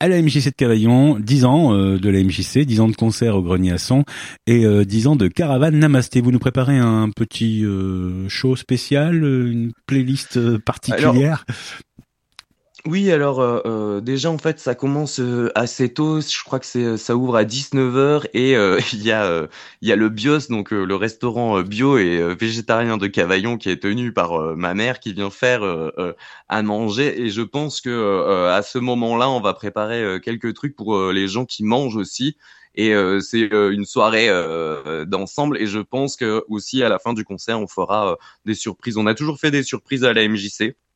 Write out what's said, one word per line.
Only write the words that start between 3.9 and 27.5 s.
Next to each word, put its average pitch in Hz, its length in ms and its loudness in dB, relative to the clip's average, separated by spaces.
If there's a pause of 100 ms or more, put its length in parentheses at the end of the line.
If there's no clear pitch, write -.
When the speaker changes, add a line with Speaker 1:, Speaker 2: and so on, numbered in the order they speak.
Speaker 1:
et, 117 200 6
euh, 104 180 6
dix 110 240 2
ans 151 80 4
de 98 140 4
Caravane 151 500 2
Namasté. 139 400 4
Vous 123 120 4
nous 123 80 4
préparez 131 380 2
un 110 320 2
petit, 110 540 -2
euh, 95 640 -2
show 131 300 -2
spécial, 151 640 0
euh, 127 260 0
une 117 220 -2 (160)
playlist, 135 480 -2
euh, 117 240 2
particulière ? 135 880 0
Speaker 2:
Alors, 120 100 -8 (1300)
oui, 190 240 2
alors, 143 300 2
euh, 120 260 2
euh, 107 340 -2
déjà, 135 300 -2
en 156 80 -2
fait, 156 200 -2
ça 127 140 -2
commence, 139 460 -2
euh, 120 340 -2
assez 120 400 -2
tôt. 156 260 0
Je - 240 -6
crois - 140 -4
que 131 80 -12
c'est, 117 320 -2
ça 117 180 -2
ouvre 123 200 0
à 107 100 4
dix-neuf 127 500 -2
heures 143 380 2
et, 131 220 2
euh, 98 300 4
<laughs> - 80 -6
il 104 100 -8
y 110 80 0
a, 107 140 2
euh, 82 200 -2 (380)
il 107 60 0
y - 20 4
a 101 40 4
le 110 140 4
Bios, 135 400 0
donc, 107 240 -4
euh, 101 100 0
le 95 120 -2
restaurant, 110 640 -2
euh, - 20 2
bio 117 380 2
et, 87 200 2
euh, 85 140 0
végétarien 113 640 -2
de 98 80 -4
Cavaillon 98 540 -2
qui 95 100 -6
est 90 140 -4
tenu 113 300 -4
par, 85 200 -2
euh, 80 220 -4
ma 87 180 -4
mère 117 260 -4
qui 104 140 -10
vient 98 160 -6
faire, 123 320 0
euh, 82 380 -4
euh, 87 140 -6 (360)
à 107 140 -2
manger. 110 580 -2
Et 120 80 -4
je 107 140 -4
pense 143 380 -8